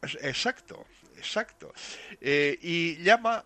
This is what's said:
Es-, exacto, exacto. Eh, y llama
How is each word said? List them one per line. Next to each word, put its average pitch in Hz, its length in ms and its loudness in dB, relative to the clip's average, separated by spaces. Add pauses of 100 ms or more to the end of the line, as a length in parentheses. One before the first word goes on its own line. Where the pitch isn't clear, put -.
Es-, 143 220 -8
exacto, - 640 -4 (320)
exacto. - 560 -6 (480)
Eh, 143 400 2
y 170 400 0
llama 226 440 4